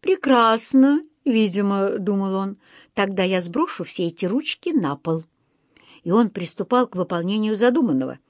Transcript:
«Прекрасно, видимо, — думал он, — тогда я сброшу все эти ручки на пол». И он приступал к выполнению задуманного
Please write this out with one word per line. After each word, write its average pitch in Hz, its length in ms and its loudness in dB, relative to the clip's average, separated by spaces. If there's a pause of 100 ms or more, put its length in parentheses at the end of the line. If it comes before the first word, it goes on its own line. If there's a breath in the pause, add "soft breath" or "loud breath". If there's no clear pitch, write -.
«Прекрасно, 262 1000 4 (240)
видимо, — 202 760 0
думал 196 360 -2
он, — 196 220 -4 (360 soft breath)
тогда 196 300 -2
я 185 180 0
сброшу 175 420 -4
все 170 240 -6
эти 170 180 -6
ручки 247 440 -4
на 170 260 0
пол». 160 280 -6 (800 soft breath)
И 170 80 -4
он 220 180 4
приступал 220 580 -2
к - 80 -14
выполнению 202 600 -4
задуманного 196 640 0 (100)